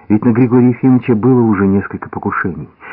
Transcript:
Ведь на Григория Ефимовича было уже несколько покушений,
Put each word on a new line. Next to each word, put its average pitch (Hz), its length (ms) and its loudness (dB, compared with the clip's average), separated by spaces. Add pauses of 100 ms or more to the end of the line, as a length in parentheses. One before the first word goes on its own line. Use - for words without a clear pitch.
Ведь 104 160 0
на 123 80 2
Григория 123 380 2
Ефимовича 127 440 0
было 123 260 2
уже 104 260 2
несколько 98 420 -2
покушений, - 600 -8 (240)